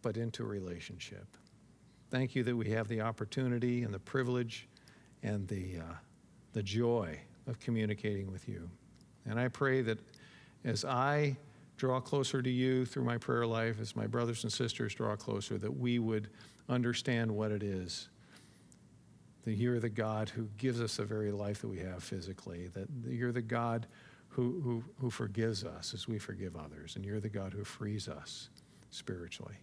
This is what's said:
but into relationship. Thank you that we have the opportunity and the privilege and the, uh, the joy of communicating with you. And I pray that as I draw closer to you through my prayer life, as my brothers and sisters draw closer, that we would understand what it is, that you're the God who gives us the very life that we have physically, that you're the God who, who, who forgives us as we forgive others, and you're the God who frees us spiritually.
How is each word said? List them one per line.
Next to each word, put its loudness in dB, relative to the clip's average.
but -2
into -2
relationship. -8
Thank 2
you 4
that 2
we 2
have 2
the 0
opportunity 2
and 0
the -2
privilege 0
and 0
the, -4
uh, -10
the 0
joy 2
of -4
communicating 0
with -8
you. -6
And 0
I 4
pray 4
that 2
as 2
I 4
draw 4
closer 2
to 4
you 6
through -2
my 2
prayer 2
life, 2
as -4
my 0
brothers 0
and 0
sisters 0
draw 0
closer, -2
that -2
we 4
would 2
understand 2
what 2
it 0
is, -2
that 0
you're 2
the 0
God 0
who -4
gives 0
us 0
the 0
very 0
life -2
that -4
we -4
have -6
physically, -8
that -6
you're 0
the -2
God 0
who, 0
who, 0
who 2
forgives 0
us -8
as -6
we 0
forgive -6
others, -10
and -6
you're -2
the -4
God -2
who -6
frees -4
us -10
spiritually. -8